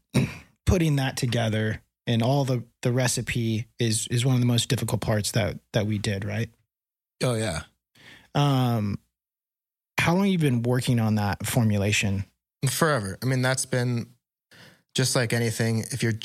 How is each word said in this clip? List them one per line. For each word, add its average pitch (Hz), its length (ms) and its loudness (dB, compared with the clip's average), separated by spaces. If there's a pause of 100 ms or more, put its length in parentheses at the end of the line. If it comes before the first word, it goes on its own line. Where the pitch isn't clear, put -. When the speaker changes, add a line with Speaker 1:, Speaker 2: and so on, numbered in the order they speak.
(140)
Speaker 1:
<clears throat> - 520 -4
putting 160 300 4
that 131 200 -2
together 110 640 -2 (260)
and 117 160 2
all 135 220 2
the, 123 200 -2 (180)
the 123 100 0
recipe 120 760 -2 (120)
is, 110 300 0
is 120 160 0
one 131 100 2
of 120 60 4
the 120 60 2
most 120 220 2
difficult 117 320 -2
parts 107 320 -2
that, 101 260 0 (140)
that 104 140 0
we 107 120 -2
did, 101 260 -4
right? 107 260 -4 (720)
Speaker 2:
Oh, 127 120 0
yeah. 101 280 -4 (720)
Speaker 1:
Um, 123 640 2 (1000)
how 165 180 2
long 202 100 2
you 190 120 2
been 127 240 2
working 123 380 0
on 110 140 2
that 104 320 -2
formulation? 104 800 0 (440)
Speaker 3:
Forever. 131 540 0
I 117 40 -4
mean, 131 160 0
that's 131 240 0
been 123 400 -2 (880)
just 127 220 0
like 120 160 0
anything. 113 480 0 (120)
If 127 100 -6
you're, 113 120 0 (100)